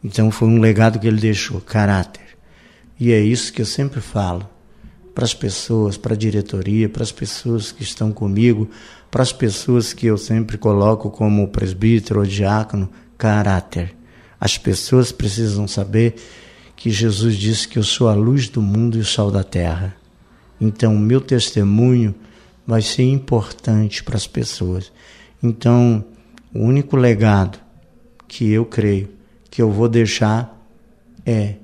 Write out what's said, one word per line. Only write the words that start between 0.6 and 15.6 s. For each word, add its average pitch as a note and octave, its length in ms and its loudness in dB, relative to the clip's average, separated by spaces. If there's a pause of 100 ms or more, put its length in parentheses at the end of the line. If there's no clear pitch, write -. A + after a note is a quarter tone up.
que G#2+ 80 -2
ele G#2+ 140 2
deixou, G#2 400 -2
caráter. - 760 -2 (640)
E A#2+ 120 2
é A2+ 80 6
isso A2 340 0
que - 80 -6
eu A2 40 -2
sempre C3+ 360 -4
falo F#2+ 460 -6 (680)
pras A#2+ 200 -2
pessoas, G#2 640 -4
pra A2+ 180 -4
diretoria, G#2 720 -2
pras A2 220 -6
pessoas G#2+ 600 -6
que - 120 -16
estão G#2+ 280 -4
comigo, G#2+ 580 0 (400)
pras B2+ 220 0
pessoas A#2+ 640 -2
que - 120 -6
eu G#2+ 120 2
sempre A2 400 -2
coloco G#2 520 2
como G#2 380 0
presbítero G2+ 720 0
ou G2+ 60 2
diácono, G2+ 640 -2 (280)
caráter. G2 760 0 (440)
As - 180 -2
pessoas A#2 540 0
precisam G#2 560 -2